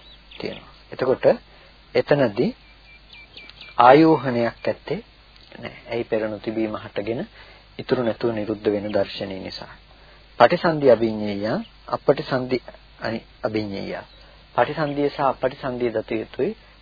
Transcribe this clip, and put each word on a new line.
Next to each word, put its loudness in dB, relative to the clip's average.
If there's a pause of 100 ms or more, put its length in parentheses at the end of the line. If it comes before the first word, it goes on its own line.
(320)
තියෙනවා. -12 (160)
එතකොට -2 (680)
එතනදී 2 (1300)
ආයෝහණයක් 6 (140)
ඇත්තේ -4 (540)
නැහැ. -16
ඇයි? -6
පෙර -2
නොතිබීම -4
හටගෙන -6 (520)
ඉතුරු -2
නැතුව -2
නිරුද්ධ -4
වෙන 0
දර්ශනය -4
නිසා. -14 (680)
පටිසන්ධි 4
අභිඤ්ඤේය, 0 (400)
අපටිසන්ධි -2 (400)
අනි-, -6 (140)
අභිඤ්ඤේය. -6 (480)
පටිසන්ධිය 0
සහ -6
අපටිසන්ධිය -2
දත -4
යුතුයි. -4 (300)